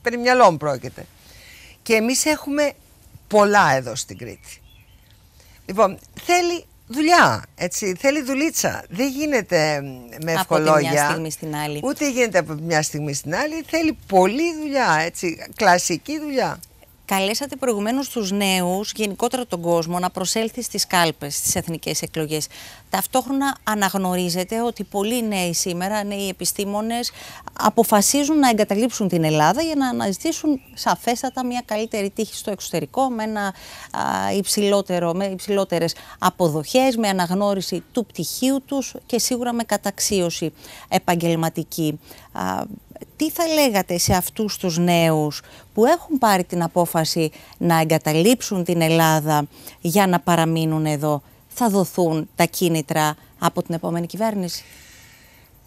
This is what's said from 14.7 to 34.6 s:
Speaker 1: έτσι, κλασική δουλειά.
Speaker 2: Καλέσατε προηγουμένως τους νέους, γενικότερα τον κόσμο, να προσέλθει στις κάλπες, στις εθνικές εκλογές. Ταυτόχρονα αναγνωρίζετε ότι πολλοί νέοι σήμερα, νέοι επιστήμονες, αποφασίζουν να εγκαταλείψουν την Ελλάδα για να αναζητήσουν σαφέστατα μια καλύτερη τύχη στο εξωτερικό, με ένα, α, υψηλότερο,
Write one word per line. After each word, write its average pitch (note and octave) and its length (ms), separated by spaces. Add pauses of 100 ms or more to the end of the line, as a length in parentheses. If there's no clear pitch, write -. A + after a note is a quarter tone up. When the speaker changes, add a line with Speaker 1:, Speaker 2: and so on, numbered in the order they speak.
Speaker 1:
έτσι, E3+ 460 (100)
κλασική F3+ 640
δουλειά. B3 400 (440)
Speaker 2:
Καλέσατε G#3 520
προηγουμένως B3 520
τους G3+ 220
νέους, F#3+ 640
γενικότερα A#3 540
τον F3 140
κόσμο, E3+ 380
να F3+ 120
προσέλθει A3 520
στις - 240
κάλπες, D#3+ 500
στις - 180
εθνικές D#3+ 480
εκλογές. D#3 440 (440)
Ταυτόχρονα C4 720
αναγνωρίζετε F#3 1000
ότι A3+ 220
πολλοί A3 440
νέοι F3+ 260
σήμερα, F#3+ 500
νέοι G3+ 240
επιστήμονες, G#3 840 (400)
αποφασίζουν A#3 840
να C4+ 100
εγκαταλείψουν G#3+ 600
την E3+ 160
Ελλάδα D#3 380
για D#4+ 120
να C4+ 140
αναζητήσουν B3 720 (140)
σαφέστατα A#3+ 680
μια B3 200
καλύτερη G#3+ 460
τύχη G#3+ 240
στο - 160
εξωτερικό, F#3+ 580
με A3+ 140
ένα, A3 240
α, G3 60 (840)
υψηλότερο, G3 800